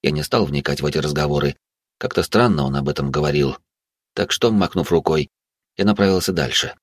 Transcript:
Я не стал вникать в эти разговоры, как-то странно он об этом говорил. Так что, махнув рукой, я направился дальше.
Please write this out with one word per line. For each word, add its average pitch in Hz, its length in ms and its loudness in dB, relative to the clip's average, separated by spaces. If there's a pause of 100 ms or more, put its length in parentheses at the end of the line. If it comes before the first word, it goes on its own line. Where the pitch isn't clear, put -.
Я 73 80 0
не 76 100 -2
стал 104 240 0
вникать 71 360 -4
в 73 40 -4
эти 73 140 0
разговоры, 73 560 -2 (420)
как-то - 240 -2
странно 101 420 2
он 69 120 -2
об 69 140 -2
этом 69 200 -4
говорил. 71 480 0 (560)
Так 92 180 -4
что, 117 200 2
махнув 90 400 0
рукой, 78 380 2 (480)
я 98 80 0
направился 98 460 2
дальше. 78 520 -2